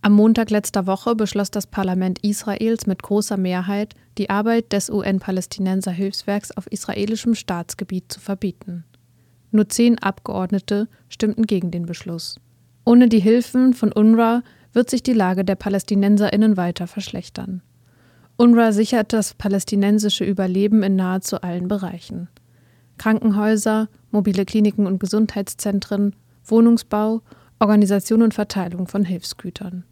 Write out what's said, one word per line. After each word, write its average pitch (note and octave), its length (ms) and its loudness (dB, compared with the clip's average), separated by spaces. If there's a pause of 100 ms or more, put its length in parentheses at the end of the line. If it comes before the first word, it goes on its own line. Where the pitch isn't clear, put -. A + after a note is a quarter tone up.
Am G#3 120 4
Montag A3 380 4
letzter G#3 340 -2
Woche G3 300 -2
beschloss G3+ 340 -2
das G#3 160 -6
Parlament F#3 580 -4
Israels A3 640 -4
mit F#3+ 160 -4
großer G#3 360 -2
Mehrheit, F#3 580 -4 (240)
die G3 100 -4
Arbeit A3+ 420 0
des G3+ 200 -2
U-N-Palästinenser-Hilfswerks F#3+ 1600 -4
auf - 200 -12
israelischem G#3+ 640 -4
Staatsgebiet F3+ 760 -8
zu - 80 -14
verbieten. F3+ 640 -8 (680)
Nur G#3+ 180 2
zehn A#3 300 4
Abgeordnete G3 920 -4 (200)
stimmten G#3+ 380 -2
gegen F3+ 240 -2
den E3+ 160 -6
Beschluss. E3+ 520 -12 (440)
Ohne A#3+ 260 8
die A3 100 4
Hilfen A#3+ 540 2
von A3 180 0
unrwa A3+ 520 4 (300)
wird A#3 180 2
sich B3 100 -2
die B3+ 120 0
Lage F#3 300 2
der F#3+ 120 0
PalästinenserInnen G3+ 1000 2
weiter F3 300 -4
verschlechtern. - 760 -10 (760)
unrwa A#3 360 6
sichert G#3+ 380 0
das A3 220 -2
palästinensische G3+ 920 0
Überleben G3 600 2
in F#3+ 120 0
nahezu F#3 460 -2
allen F3+ 260 -6
Bereichen. F#3 600 -8 (720)
Krankenhäuser, G#3+ 920 0 (220)
mobile G3 340 0
Kliniken G#3 400 0
und F#3 140 -2
Gesundheitszentren, G3+ 1160 -2 (280)
Wohnungsbau, A3+ 800 2 (340)
Organisation G#3 640 4
und A3 140 4
Verteilung F3+ 520 -6
von G3 160 -2
Hilfsgütern. F3+ 880 -8